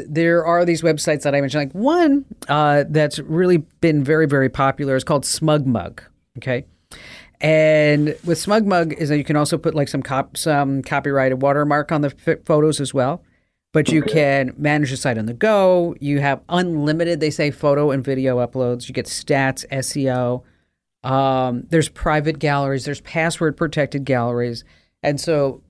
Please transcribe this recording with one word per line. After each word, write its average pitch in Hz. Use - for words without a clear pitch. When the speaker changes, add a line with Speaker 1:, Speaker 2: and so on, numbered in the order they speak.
Speaker 1:
there 165
are 170
these 170
websites 156
that 143
I 143
mentioned, 143
like 135
one, 285
uh, 147
that's 151
really 175
been 151
very, 156
very 139
popular 135
is 131
called 143
SmugMug. 131
Okay. 123
And 151
with 170
SmugMug 196
is 156
that 147
you 143
can 151
also 147
put, 156
like, 143
some 139
cop-, 135
some 139
copyrighted 135
watermark 147
on 156
the 143
f-, 165
photos 151
as 139
well. 139
But 156
you 156
Speaker 2:
Okay. 143
Speaker 1:
can 139
manage 147
the 135
site 120
on 110
the 117
go. 185
You 143
have 139
unlimited, 170
they 151
say, 147
photo 147
and 135
video 131
uploads. 120
You 131
get 123
stats, 135
S 135
E 135
O. 123
Um, 131
there's 160
private 151
galleries. 139
There's 143
password 160
protected 147
galleries. 120
And 143
so, 139